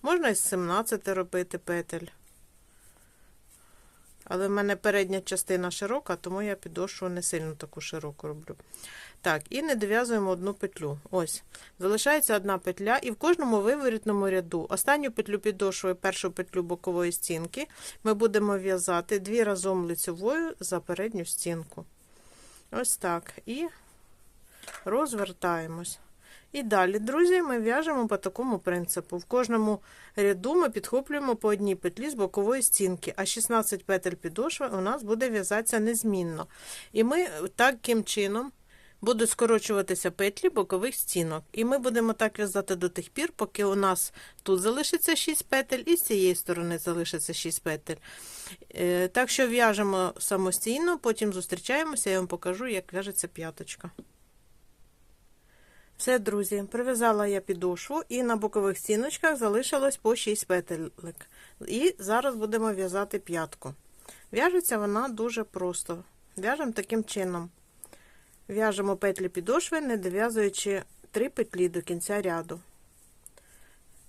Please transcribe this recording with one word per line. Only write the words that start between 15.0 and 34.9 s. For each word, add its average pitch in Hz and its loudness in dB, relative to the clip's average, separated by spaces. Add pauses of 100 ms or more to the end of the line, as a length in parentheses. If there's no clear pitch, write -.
петлю 208 -2
підошви, 190 0
першу 185 -2
петлю 185 -4
бокової 175 -2
стінки 170 -6 (360)
ми 214 4
будемо 208 2
в'язати 185 0
дві 208 0
разом 190 0
лицевою 190 -2
за 180 -2
передню 185 -4
стінку. 165 -6 (840)
Ось - -2
так. 170 -4 (140)
І 285 -4 (1160)
розвертаємось. 185 -2 (540)
І 285 -4
далі, 202 4
друзі, 339 4
ми 254 0
в'яжемо 254 2
по 208 2
такому 220 -2
принципу. 175 -2
В 175 -6
кожному 226 2 (380)
ряду 202 2
ми 339 6
підхоплюємо 269 0
по 220 0
одній 202 2
петлі 214 -4
з 285 -8
бокової 208 0
стінки, 180 2
а 190 -2
шістнадцять 220 0
петель 185 0
підошви 233 -4
у 202 -2
нас 214 -2